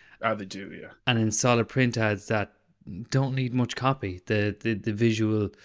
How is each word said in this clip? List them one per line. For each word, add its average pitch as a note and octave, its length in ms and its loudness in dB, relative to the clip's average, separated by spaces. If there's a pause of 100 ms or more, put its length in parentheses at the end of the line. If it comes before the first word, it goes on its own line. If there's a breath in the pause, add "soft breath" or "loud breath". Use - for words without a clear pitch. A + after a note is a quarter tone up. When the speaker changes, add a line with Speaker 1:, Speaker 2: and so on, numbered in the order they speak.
(220 soft breath)
Speaker 1:
Ah, A2 140 0
they G#2 100 -8
do, F#2+ 280 -12
yeah. - 160 -16 (180)
Speaker 2:
And A#2+ 120 2
in A2 120 2
solid A#2 380 2
print A#2+ 280 0
ads G#2 300 0
that G#2+ 260 -2 (560)
don't C3+ 260 0
need B2+ 180 -2
much B2 220 0
copy. B2+ 500 -2
The, G#2 340 2
the, A2+ 140 -2
the G#2+ 200 -2
visual A2 560 2 (160 soft breath)